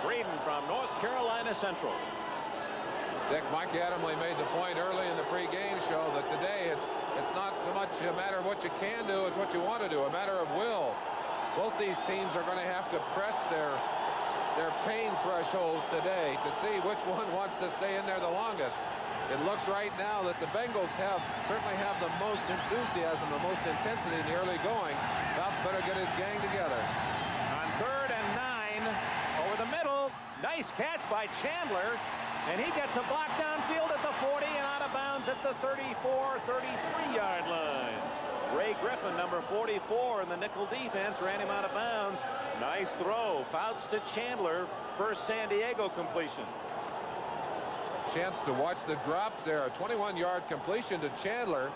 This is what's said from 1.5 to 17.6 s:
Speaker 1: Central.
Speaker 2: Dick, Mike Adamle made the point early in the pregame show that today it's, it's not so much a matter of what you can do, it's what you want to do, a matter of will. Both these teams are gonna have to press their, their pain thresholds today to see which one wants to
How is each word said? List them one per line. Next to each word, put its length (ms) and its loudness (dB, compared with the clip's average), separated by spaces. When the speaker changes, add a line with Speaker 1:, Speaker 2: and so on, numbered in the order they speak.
Speaker 1:
Central. 400 0
Speaker 2:
Dick, 200 2
Mike 220 -2
Adamle 480 0
made 180 0
the 160 0
point 240 0
early 300 0
in 80 0
the 160 0
pregame 560 0
show 160 2
that 140 0
today 320 0
it's, 160 0
it's 180 0
not 280 0
so 120 0
much 140 0
a 120 0
matter 220 0
of 80 0
what 180 0
you 160 -2
can 300 -2
do, 180 2
it's 100 0
what 180 0
you 60 2
want 220 2
to 60 0
do, 140 2
a 100 2
matter 260 0
of 160 2
will. 400 2
Both 220 2
these 280 2
teams 280 0
are 80 2
gonna 240 0
have 240 0
to 80 2
press 240 2
their, 220 2
their 160 2
pain 260 2
thresholds 680 2
today 540 2
to 160 0
see 240 2
which 240 0
one 260 0
wants 260 0
to 120 0